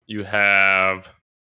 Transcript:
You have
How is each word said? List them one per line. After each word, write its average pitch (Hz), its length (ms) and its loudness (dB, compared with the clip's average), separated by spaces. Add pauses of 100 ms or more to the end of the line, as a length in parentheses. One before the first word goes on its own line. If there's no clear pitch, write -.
You 104 160 -10
have 98 840 0 (400)